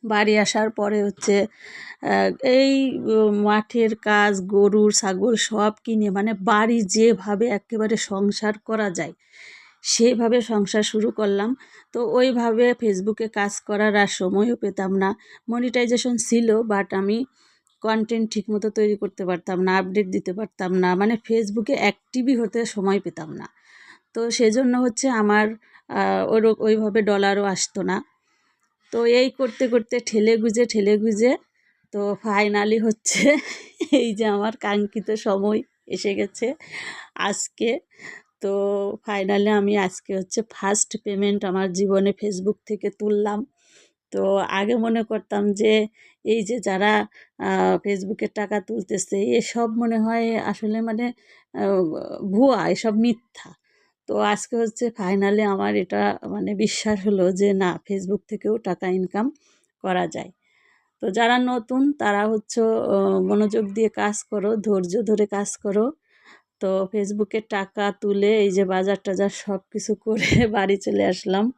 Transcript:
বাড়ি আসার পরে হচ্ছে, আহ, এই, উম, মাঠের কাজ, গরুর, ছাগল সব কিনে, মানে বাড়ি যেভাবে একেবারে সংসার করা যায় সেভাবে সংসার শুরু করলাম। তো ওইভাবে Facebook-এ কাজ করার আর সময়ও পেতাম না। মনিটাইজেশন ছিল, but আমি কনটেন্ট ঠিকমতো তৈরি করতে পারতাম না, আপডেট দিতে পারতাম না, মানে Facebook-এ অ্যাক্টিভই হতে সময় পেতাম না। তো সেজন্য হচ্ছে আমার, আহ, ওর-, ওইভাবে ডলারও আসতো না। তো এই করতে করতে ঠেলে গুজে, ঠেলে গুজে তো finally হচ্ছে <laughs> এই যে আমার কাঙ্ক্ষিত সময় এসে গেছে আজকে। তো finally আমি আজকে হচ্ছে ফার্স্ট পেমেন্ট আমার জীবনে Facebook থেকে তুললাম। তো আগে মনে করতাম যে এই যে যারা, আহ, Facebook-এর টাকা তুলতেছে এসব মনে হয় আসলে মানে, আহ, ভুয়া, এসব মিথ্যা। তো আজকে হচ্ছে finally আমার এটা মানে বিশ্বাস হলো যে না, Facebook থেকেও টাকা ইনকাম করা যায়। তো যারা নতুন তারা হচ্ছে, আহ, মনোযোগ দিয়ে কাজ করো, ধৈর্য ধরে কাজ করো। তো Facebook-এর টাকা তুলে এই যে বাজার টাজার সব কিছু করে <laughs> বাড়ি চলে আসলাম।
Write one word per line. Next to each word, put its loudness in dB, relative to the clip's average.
বাড়ি 2
আসার 2
পরে -2
হচ্ছে, 0
আহ, 2
এই, 6
উম, 2
মাঠের 2
কাজ, 2
গরুর, 4
ছাগল 0
সব 0
কিনে, 0
মানে 0
বাড়ি 2
যেভাবে 2
একেবারে -2
সংসার -2
করা -4
যায় -6
সেভাবে 2
সংসার 0
শুরু 0
করলাম। -2
তো -6
ওইভাবে 2
Facebook-এ -2
কাজ -4
করার 0
আর 4
সময়ও 0
পেতাম -4
না। 2
মনিটাইজেশন 0
ছিল, 2
but 0
আমি 0
কনটেন্ট 0
ঠিকমতো -2
তৈরি 2
করতে -6
পারতাম -4
না, 2
আপডেট 0
দিতে -4
পারতাম -6
না, 2
মানে 0
Facebook-এ -2
অ্যাক্টিভই -2
হতে -2
সময় 0
পেতাম -10
না। -14
তো -6
সেজন্য 4
হচ্ছে 0
আমার, 4
আহ, 0
ওর-, 2
ওইভাবে 2
ডলারও 2
আসতো -4
না। -2
তো 0
এই 4
করতে -2
করতে 0
ঠেলে 2
গুজে, 2
ঠেলে 2
গুজে 2
তো -4
finally 2
হচ্ছে 2
<laughs> 0
এই -2
যে -2
আমার 0
কাঙ্ক্ষিত -4
সময় 0
এসে -4
গেছে -4
আজকে। -4
তো -2
finally 0
আমি 2
আজকে -4
হচ্ছে -4
ফার্স্ট -2
পেমেন্ট 0
আমার -2
জীবনে 2
Facebook -4
থেকে -6
তুললাম। -2
তো 0
আগে -2
মনে 0
করতাম -2
যে 2
এই 0
যে -4
যারা, 2
আহ, 2
Facebook-এর -4
টাকা -4
তুলতেছে -6
এসব 0
মনে 0
হয় 0
আসলে -4
মানে, -4
আহ, 0
ভুয়া, 2
এসব -2
মিথ্যা। -2
তো -4
আজকে -2
হচ্ছে -2
finally 2
আমার 0
এটা -2
মানে -6
বিশ্বাস -2
হলো 2
যে 2
না, 0
Facebook -4
থেকেও -4
টাকা -6
ইনকাম -2
করা -2
যায়। -10
তো -4
যারা 2
নতুন 0
তারা 0
হচ্ছে, -2
আহ, 2
মনোযোগ 0
দিয়ে 2
কাজ -4
করো, -2
ধৈর্য -2
ধরে 2
কাজ -6
করো। 0
তো -2
Facebook-এর -2
টাকা -4
তুলে 2
এই 2
যে 2
বাজার 0
টাজার 0
সব -6
কিছু -4
করে -4
<laughs> 2
বাড়ি 0
চলে -2
আসলাম। 0